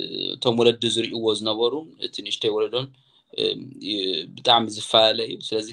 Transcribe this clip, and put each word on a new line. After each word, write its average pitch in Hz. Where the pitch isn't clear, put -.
እቶም 117
ወለዲ 117
ዝርእይዎ 113
ዝነበሩ 110
እቲ -
ንእሽተይ 104
ወለዶን፣ 110
እ፣ -
ይ-፣ 101
ብጣዕሚ 117
ዝፈላለ 110
እዩ። -
ስለዚ 110